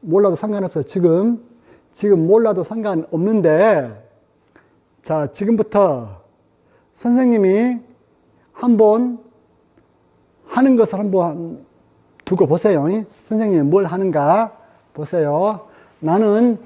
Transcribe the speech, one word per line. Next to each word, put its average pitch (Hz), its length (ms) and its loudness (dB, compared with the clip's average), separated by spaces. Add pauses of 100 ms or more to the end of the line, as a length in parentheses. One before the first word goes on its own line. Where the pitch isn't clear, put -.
몰라도 190 340 0
상관없어. 196 480 -6
지금, 185 600 0 (480)
지금 185 360 0
몰라도 208 360 2
상관없는데, 170 1400 0 (960)
자, 156 300 -4
지금부터 196 880 0 (720)
선생님이 240 840 0 (720)
한번 233 680 2 (1300)
하는 262 280 2
것을 214 240 0
한번 170 680 -4 (600)
두고 185 200 2
보세요. 160 400 0 (380)
선생님이 214 400 0
뭘 180 220 2
하는가 175 720 -2 (380)
보세요. 160 680 -4 (380)
나는 208 680 0